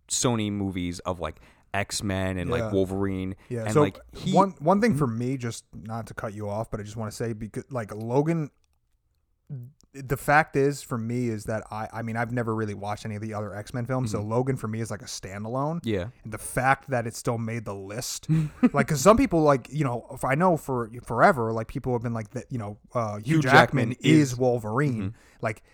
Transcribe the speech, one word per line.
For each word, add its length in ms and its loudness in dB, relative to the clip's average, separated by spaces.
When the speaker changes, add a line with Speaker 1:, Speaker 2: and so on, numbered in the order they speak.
Speaker 1:
Sony 420 0
movies 480 -4
of, 220 -6
like, 180 -6
X-Men 640 -2
and, 120 -4
Speaker 2:
Yeah. 80 0
Speaker 1:
like, 160 -2
Wolverine. 640 0
Speaker 2:
Yeah, 160 -6
Speaker 1:
And, 100 -2
Speaker 2:
so 80 6
Speaker 1:
like, 160 2
he 200 -4
Speaker 2:
one, 260 4
one 220 4
thing 100 6
Speaker 1:
Mm-hmm. 80 2
Speaker 2:
for 80 2
me, 300 -2
just 260 -8
not 340 -10
to 60 -16
cut 200 -8
you 160 -6
off, 200 -4
but 100 -8
I 40 -10
just 140 -12
wanna 140 -6
say, 220 -6
because, 380 -10
like, 240 -8
Logan, 560 0
the 260 -6
fact 380 2
is 280 0
for 160 -6
me 300 -2
is 160 -6
that 260 -4
I, 200 -6
I 120 -8
mean, 120 -6
I've 160 -2
never 220 -2
really 220 -2
watched 300 -8
any 100 -6
of 80 -8
the 100 -8
other 220 -6
X-Men 320 -6
films, 240 0
so 80 -2
Speaker 1:
Mm-hmm. 120 -4
Speaker 2:
Logan 240 2
for 120 -6
me 140 -4
is, 100 -6
like, 100 -8
a 40 -16
standalone. 760 -6
Speaker 1:
Yeah. 260 -2
Speaker 2:
And 80 -12
the 60 -8
fact 540 0
that 160 -2
it 80 -8
still 240 -4
made 260 -6
the 80 -8
list, 560 -8
Speaker 1:
<laughs> 440 2
Speaker 2:
like, 140 2
'cause 140 -2
some 160 8
people, 240 4
like, 300 4
you 120 0
know, 280 -2
if 120 -8
I 120 2
know 220 4
for 340 -4
forever, 480 4
like, 160 -4
people 260 -4
have 100 0
been 100 -2
like 180 -6
that, 200 -8
you 80 -4
know, 180 -8
uh, 240 -2
Hugh 200 2
Speaker 1:
Hugh 40 6
Speaker 2:
Jackman 480 6
Speaker 1:
Jackman 20 0
Speaker 2:
is 320 6
Speaker 1:
is 40 -6
Speaker 2:
Wolverine, 640 2
Speaker 1:
Mm-hmm. 140 -4
Speaker 2:
like, 220 -4